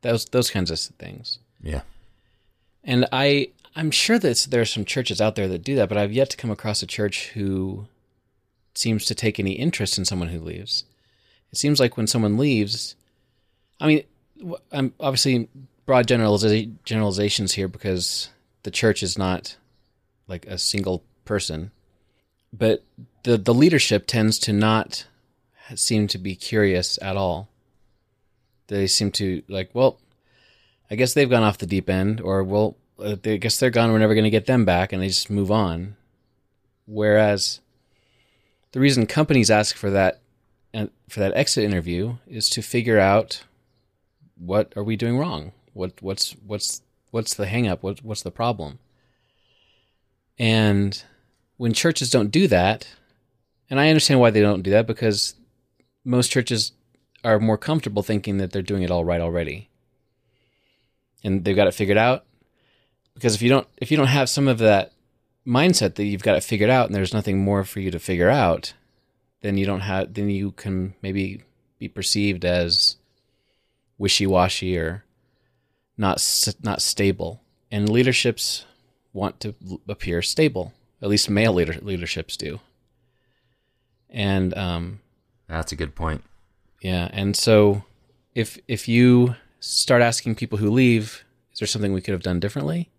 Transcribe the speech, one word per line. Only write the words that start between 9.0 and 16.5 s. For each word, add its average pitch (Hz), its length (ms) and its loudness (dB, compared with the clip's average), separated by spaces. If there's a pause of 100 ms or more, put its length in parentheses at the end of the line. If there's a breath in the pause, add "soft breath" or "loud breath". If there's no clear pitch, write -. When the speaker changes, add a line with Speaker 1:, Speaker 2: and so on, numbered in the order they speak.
Speaker 1:
to 110 100 -4
take 110 240 -2
any 98 140 0
interest 127 440 -2
in 95 80 -2
someone 87 240 -4
who 85 100 -8
leaves. 82 460 -8 (680)
It - 60 -8
seems 143 240 2
like 123 160 0
when 110 100 -2
someone 107 300 2
leaves, 110 580 0 (840)
I 151 60 0
mean, 151 160 2 (340)
w-, 175 180 -12 (160)
I'm 135 300 -4
obviously 131 480 0 (360)
broad 123 220 4
generaliza-, 110 680 2 (120)